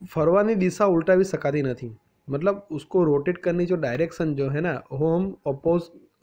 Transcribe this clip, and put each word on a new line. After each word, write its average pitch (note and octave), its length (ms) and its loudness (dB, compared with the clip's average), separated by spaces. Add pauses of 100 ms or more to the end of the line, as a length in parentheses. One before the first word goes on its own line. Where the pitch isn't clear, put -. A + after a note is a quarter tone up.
फरवानी G3 460 2
दिशा F#3 300 2
उल्टा F#3 300 4
भी F#3+ 80 4
सकाती D3 380 -2
नहीं, A#2+ 340 -6 (340)
मतलब F#3+ 420 -2
उसको E3 320 -2
रोटेट D3+ 340 0
करने F3 280 -2
जो F3+ 100 0
डायरेक्शन D#3 600 -2
जो C3+ 140 -2
है D3 120 -2
ना, E3 300 -4
वो D#3 260 0
हम F#3+ 200 -4 (100)
अपोज-, E3 440 -2 (320)